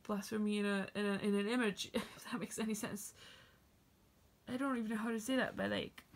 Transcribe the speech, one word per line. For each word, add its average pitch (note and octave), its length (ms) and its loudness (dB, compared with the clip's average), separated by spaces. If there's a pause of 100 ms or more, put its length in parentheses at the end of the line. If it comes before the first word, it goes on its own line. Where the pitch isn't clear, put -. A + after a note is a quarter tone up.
blasphemy G#3 560 0
in G3+ 80 2
a, G3 280 2
in G#3 120 2
a, G3 120 2
in G3+ 160 2
an G3+ 140 2
image, A#3 420 2
<laughs> - 40 -14
if - 360 -4
that A3+ 100 -2
makes - 180 -6
any A3 160 0
sense. G#3+ 400 -6 (1400)
I B3+ 40 -2
don't C4+ 200 2
even A3 140 0
know A3+ 60 0
how A3 140 0
to A3+ 100 0
say C4 160 2
that, - 200 2
but, G3 140 0
like, - 320 -2 (140)